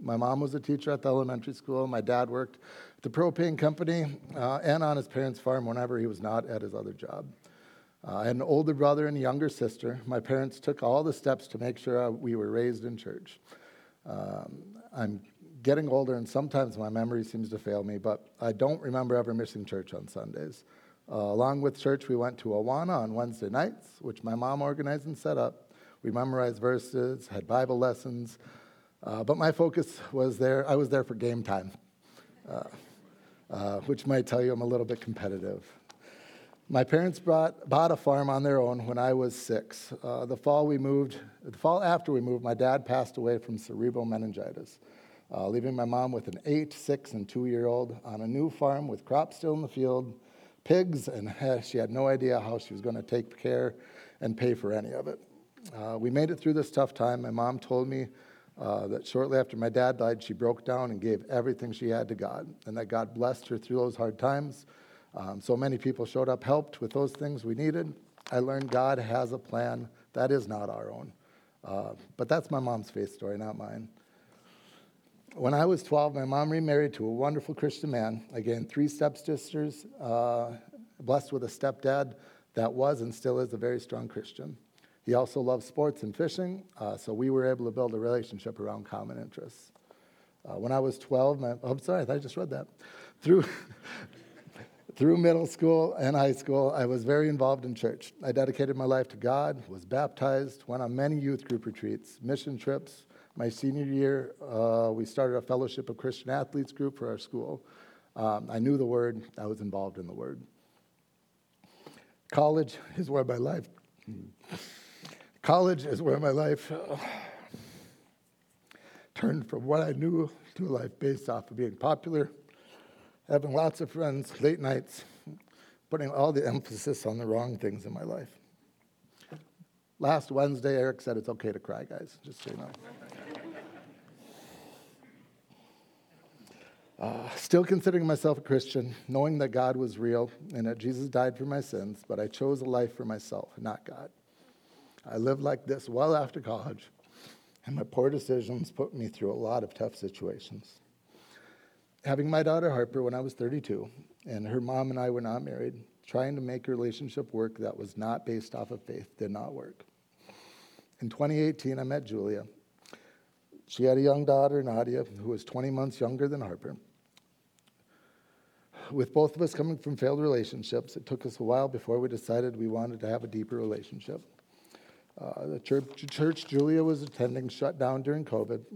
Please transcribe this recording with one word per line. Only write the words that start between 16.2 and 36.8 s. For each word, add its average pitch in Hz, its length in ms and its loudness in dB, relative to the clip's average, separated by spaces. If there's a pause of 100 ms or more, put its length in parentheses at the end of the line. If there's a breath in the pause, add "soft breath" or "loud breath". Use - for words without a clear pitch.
sometimes 135 500 0
my 107 120 -4
memory 113 340 0
seems 113 280 -6
to 107 80 -4
fail 101 240 -2
me, 101 160 -6
but 107 320 -4 (100)
I 117 100 2
don't 131 300 2
remember 127 340 0
ever 117 180 2
missing 110 300 -4
church 95 300 -8
on - 140 -10
Sundays. - 580 -10 (440 soft breath)
Uh, 123 60 -6
along 113 460 2
with 139 180 0
church, 139 300 2
we 127 60 2
went 120 240 -2
to 113 100 -6
Awana 135 500 0
on 110 140 -2
Wednesday 113 360 -4
nights, 160 380 -2 (140)
which - 220 -8
my 113 120 -2
mom 131 260 -2
organized 143 440 -2
and 156 120 -8
set 151 200 0
up. 120 300 -2 (340 loud breath)
We 113 100 -2
memorized 123 480 0
verses, 127 680 0
had 104 180 -8
Bible 127 320 2
lessons, 120 600 -2 (640 loud breath)
uh, 110 180 -4
but 143 140 4
my 160 160 6
focus 165 480 2 (140)
was 131 240 2
there. 131 280 4
I 143 120 4
was 143 100 4
there 131 160 2
for 123 100 -6
game 117 300 0
time, 95 280 -2 (800 loud breath)
uh, - 140 -6 (880 loud breath)
uh, 101 300 -4
which 139 260 -2
might 131 180 4
tell 123 160 2
you 127 120 2
I'm 117 80 -2
a 123 40 0
little 120 200 2
bit 113 160 -4
competitive. 98 640 -6 (1040 loud breath)
My 131 160 4